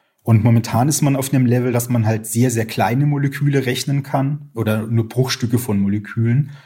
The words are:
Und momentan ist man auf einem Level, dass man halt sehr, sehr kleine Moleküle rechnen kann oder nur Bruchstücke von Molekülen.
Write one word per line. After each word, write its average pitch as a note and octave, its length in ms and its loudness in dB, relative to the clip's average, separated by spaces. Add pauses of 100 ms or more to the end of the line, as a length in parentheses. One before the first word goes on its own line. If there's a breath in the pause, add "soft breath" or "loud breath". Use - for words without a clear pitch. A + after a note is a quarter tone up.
(240 soft breath)
Und A2+ 200 4
momentan A#2 460 2
ist D3 120 0
man C#3 140 2
auf C3+ 180 -4
einem C3 120 4
Level, B2 260 2
dass A#2+ 180 -2
man A#2 160 2
halt A2+ 200 -2
sehr, A#2+ 260 2
sehr A2+ 140 -2
kleine A#2+ 400 0
Moleküle C#3 600 0
rechnen C#3 380 -2
kann C#3+ 500 -4
oder A2 320 -2
nur A2+ 220 0
Bruchstücke B2 500 -2
von G#2+ 220 -2
Molekülen. A2+ 720 0 (140)